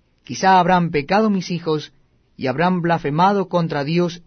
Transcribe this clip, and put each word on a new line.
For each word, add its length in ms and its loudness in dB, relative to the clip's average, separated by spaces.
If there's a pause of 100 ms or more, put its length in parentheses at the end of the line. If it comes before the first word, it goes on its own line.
(240)
"Quizá 360 4
habrán 300 2
pecado 400 0
mis 220 -2
hijos, 420 -4 (420)
y 120 -6
habrán 340 0
blasfemado 680 0
contra 340 -2
Dios 440 -2